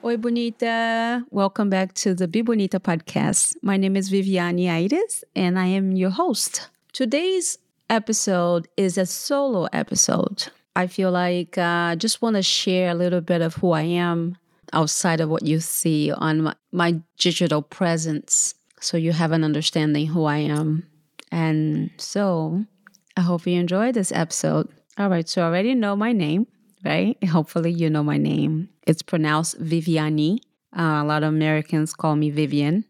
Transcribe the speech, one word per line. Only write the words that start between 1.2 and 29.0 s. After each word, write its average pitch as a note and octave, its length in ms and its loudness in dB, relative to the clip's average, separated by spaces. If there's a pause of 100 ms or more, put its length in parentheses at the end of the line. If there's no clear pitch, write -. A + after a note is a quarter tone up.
Welcome G3 400 0
back F#3+ 240 0
to F#3+ 200 0
the F3+ 140 0
Be G#3 140 0
Bonita G#3+ 360 0
podcast. - 840 0
My G3 160 0
name F#3+ 180 2
is F#3+ 160 -2
Viviane F3+ 560 0
Aires, G3+ 560 0 (100)
and F3+ 240 2
I F#3 100 2
am F#3+ 260 2
your F#3 160 2
host. - 580 -2 (240)
Today's D#4+ 680 -2 (320)
episode F3+ 840 0
is F#3+ 220 0
a F#3 80 2
solo C4 680 -2
episode. - 760 0 (280)
I F3+ 120 0
feel F#3 220 -2
like, F3+ 480 0
uh, E3+ 340 0
I E3+ 40 -2
just A3 260 -2
wanna G#3+ 220 0
share F#3 460 0
a E3+ 60 0
little F3 260 0
bit E3+ 180 0
of E3+ 160 0
who F3 160 2
I D#3 120 2
am F3 520 -2 (380)
outside D#3+ 480 0
of D#3 80 0
what - 160 -2
you D#3+ 160 2
see D3+ 500 0
on D#3 300 0
my, D#3 140 -2 (180)
my F3 260 2 (180)
digital E3 440 0
presence, E3 920 -2 (260)
so - 160 -2
you E3 160 2
have D#3+ 180 2
an D#3+ 140 2
understanding D3+ 640 0
who D#3 180 0
I D3 140 0
am. D3+ 460 -2 (460)
And D#3 640 0
so F#3 680 -2 (500)
I F#3 60 0
hope F3 260 0
you F3 100 0
enjoy F#3+ 360 0
this G3 180 -2
episode. D#3+ 560 -2 (300)
All G3+ 100 0
right, E3+ 220 0
so - 100 -2
you E3+ 80 2
already G3 280 0
know G#3 200 0
my A3 160 0
name, F3+ 340 2 (380)
right? F3+ 400 2
Hopefully E3+ 480 0
you E3 180 0
know D3+ 140 0
my D3 140 0
name. D3+ 500 0 (180)
It's D#3+ 160 2